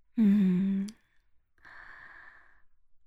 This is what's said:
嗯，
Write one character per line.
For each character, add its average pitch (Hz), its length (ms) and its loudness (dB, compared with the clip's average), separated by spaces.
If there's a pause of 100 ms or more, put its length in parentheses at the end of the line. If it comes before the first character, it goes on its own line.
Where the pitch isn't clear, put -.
(160)
嗯， 196 760 0 (2250)